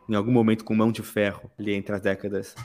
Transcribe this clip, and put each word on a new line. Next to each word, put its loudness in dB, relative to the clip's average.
em -2
algum 2
momento 4
com -2
mão 4
de -6
ferro, -2
ali -4
entre -4
as -6
décadas -4